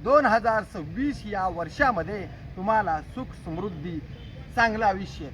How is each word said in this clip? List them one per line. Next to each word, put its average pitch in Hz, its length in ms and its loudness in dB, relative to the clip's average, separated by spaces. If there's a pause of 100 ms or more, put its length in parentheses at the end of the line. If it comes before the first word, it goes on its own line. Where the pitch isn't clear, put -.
दोन 277 240 8
हजार 220 460 4
सव्वीस 208 540 -4
या 196 220 -2
वर्षामध्ये 175 800 0 (300)
तुम्हाला 190 440 2 (140)
सुख, 254 180 -8 (120)
समृद्धी, 170 540 -6 (580)
चांगलं 226 300 4
आयुष्य, 190 480 -2